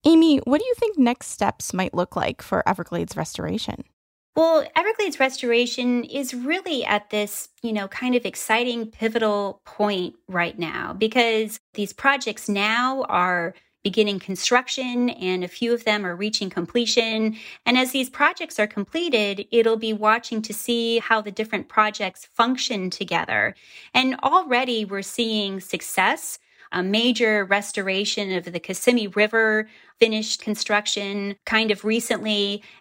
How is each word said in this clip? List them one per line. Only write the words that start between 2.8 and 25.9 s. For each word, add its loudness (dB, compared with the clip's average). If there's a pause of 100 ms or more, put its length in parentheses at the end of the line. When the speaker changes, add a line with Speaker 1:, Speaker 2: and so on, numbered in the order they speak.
Speaker 1:
restoration? -6 (540)
Speaker 2:
Well, 4 (100)
Everglades 0
restoration 0
is -6
really -4
at -2
this, -4 (140)
you -4
know, -4
kind -2
of 2
exciting, -2
pivotal -2
point -2 (140)
right -2
now -6
because 0 (160)
these -4
projects -2
now 0
are 0 (280)
beginning 2
construction 0
and -2
a -8
few -2
of 0
them 0
are -4
reaching -4
completion. 0 (280)
And 4
as 0
these -2
projects 0
are 2
completed, -2
it'll 4
be -2
watching 0
to -10
see 0
how 2
the -10
different -6
projects -2
function 0
together. -2 (400)
And 2
already 2
we're -6
seeing -2
success. -2 (320)